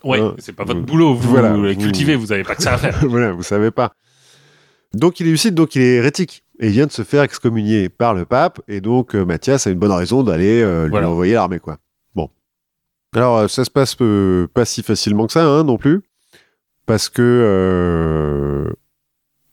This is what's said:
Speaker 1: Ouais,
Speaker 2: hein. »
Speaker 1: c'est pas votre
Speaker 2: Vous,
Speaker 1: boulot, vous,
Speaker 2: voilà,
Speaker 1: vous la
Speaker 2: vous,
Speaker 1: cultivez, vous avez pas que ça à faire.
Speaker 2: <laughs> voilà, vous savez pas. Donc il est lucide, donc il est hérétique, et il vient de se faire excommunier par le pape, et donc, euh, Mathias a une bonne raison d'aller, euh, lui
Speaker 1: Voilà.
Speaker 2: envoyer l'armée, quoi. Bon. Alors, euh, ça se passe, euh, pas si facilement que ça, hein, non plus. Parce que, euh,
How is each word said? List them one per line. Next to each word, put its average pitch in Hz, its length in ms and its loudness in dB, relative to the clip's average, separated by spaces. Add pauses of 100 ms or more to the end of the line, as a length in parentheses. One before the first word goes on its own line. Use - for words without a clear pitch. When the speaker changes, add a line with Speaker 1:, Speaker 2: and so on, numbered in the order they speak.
Speaker 1:
Ouais, 131 160 -2
Speaker 2:
hein. » 107 180 -2
Speaker 1:
c'est - 180 -18
pas 101 80 -10
votre 95 180 -4
Speaker 2:
Vous, - 40 -8
Speaker 1:
boulot, 156 300 2
vous, 120 120 -2
Speaker 2:
voilà, 120 260 4
Speaker 1:
vous 104 100 0
la 98 100 0
Speaker 2:
vous, 95 60 -6
Speaker 1:
cultivez, 107 360 0
vous 110 160 -6
avez 98 120 -2
pas 101 100 -8
que - 80 -8
ça 131 140 0
à - 20 2
faire. 120 240 -4
Speaker 2:
<laughs> 143 80 2
voilà, 120 220 0
vous 87 100 -6
savez 104 300 0
pas. 120 220 -2 (1000)
Donc 156 260 0
il 175 60 -2
est 165 60 2
lucide, 170 240 0
donc 160 200 0
il 135 60 2
est 123 140 4
hérétique, 143 480 -2 (160)
et 113 80 -2
il 104 60 2
vient 131 120 2
de 147 60 -4
se - 120 -8
faire 143 200 0
excommunier 110 640 -2
par 120 240 0
le 90 120 -4
pape, 147 420 -2
et 101 120 -10
donc, 117 360 -2
euh, 98 100 0
Mathias 87 400 -2
a 101 60 0
une 90 80 -2
bonne 101 120 2
raison 92 300 0
d'aller, 104 400 2
euh, 87 220 0
lui 78 80 -2
Speaker 1:
Voilà. 98 180 0
Speaker 2:
envoyer 87 240 0
l'armée, 92 260 0
quoi. 76 200 -14 (340)
Bon. 82 160 -6 (840)
Alors, 120 240 2
euh, 107 80 2
ça 127 180 -4
se - 60 -8
passe, 135 300 -2
euh, 98 520 2
pas 120 120 2
si - 180 -6
facilement 104 420 -2
que 110 80 -6
ça, 165 140 2
hein, 147 160 4
non 131 160 0
plus. 165 220 2 (840)
Parce 110 240 0
que, - 120 -2
euh, 82 1500 0 (800)